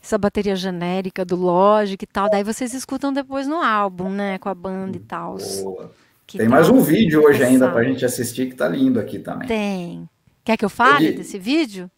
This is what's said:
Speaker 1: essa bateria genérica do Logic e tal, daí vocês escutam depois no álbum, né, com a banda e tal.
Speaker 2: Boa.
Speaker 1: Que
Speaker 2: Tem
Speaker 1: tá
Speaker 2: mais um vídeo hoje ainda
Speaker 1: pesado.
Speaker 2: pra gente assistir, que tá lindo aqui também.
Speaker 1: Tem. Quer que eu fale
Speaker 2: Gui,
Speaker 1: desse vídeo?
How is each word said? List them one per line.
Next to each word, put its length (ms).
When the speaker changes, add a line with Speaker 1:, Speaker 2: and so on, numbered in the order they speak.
Speaker 1:
essa 140
bateria 380
genérica 680
do 100
Logic 640
e 60
tal, 220
daí 140
vocês 300
escutam 380
depois 360
no 100
álbum, 520
né, 280
com 120
a 60
banda 420
e 20
tal. 380
Speaker 2:
Boa. 280
Speaker 1:
Que 120
Speaker 2:
Tem 100
Speaker 1:
tá 80
Speaker 2:
mais 140
um 120
vídeo 420
hoje 200
ainda 220
Speaker 1:
pesado. 80
Speaker 2:
pra 100
gente 220
assistir, 440
que 60
tá 120
lindo 320
aqui 200
também. 280
Speaker 1:
Tem. 640
Quer 140
que 80
eu 40
fale 420
Speaker 2:
Gui, 60
Speaker 1:
desse 220
vídeo? 580